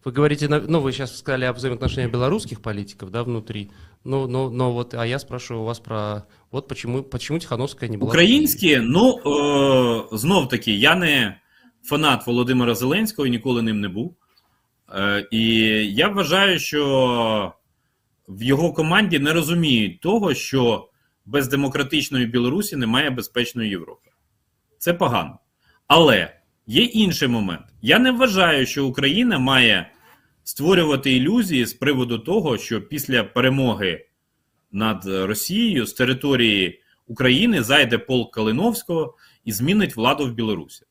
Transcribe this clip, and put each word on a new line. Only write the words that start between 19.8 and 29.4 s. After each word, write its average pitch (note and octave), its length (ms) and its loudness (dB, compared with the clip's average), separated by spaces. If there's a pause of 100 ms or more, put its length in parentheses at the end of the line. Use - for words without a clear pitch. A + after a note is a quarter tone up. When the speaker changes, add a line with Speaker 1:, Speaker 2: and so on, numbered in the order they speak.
Speaker 2:
того, G3 340 0
що - 540 0 (380)
без C3 220 -2
демократичної C#3 800 -2
Білорусі B2+ 500 -2
немає B2+ 340 0
безпечної A#2 600 -4
Європи. - 400 -10 (680)
Це F3 160 0
погано. A2+ 440 -2 (480)
Але C3 500 4 (300)
є B2+ 160 2
інший G#3 460 2
момент. G2+ 360 -2 (180)
Я C#3+ 160 4
не B3+ 120 4
вважаю, F#3+ 560 2
що C#3 200 -2
Україна D3 520 0
має B2 520 4 (540)